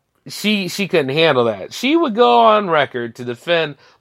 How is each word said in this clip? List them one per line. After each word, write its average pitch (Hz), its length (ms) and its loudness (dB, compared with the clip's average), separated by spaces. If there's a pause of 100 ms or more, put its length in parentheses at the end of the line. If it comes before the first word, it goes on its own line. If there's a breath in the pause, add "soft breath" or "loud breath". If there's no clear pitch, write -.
(280)
she, 196 400 -4
she 190 220 -6
couldn't 139 260 0
handle 151 300 4
that. 98 260 -6
She 285 240 -2
would 320 180 0
go 240 260 4
on 214 300 4
record 127 460 -2
to 123 80 -14
defend 147 540 -4 (240 soft breath)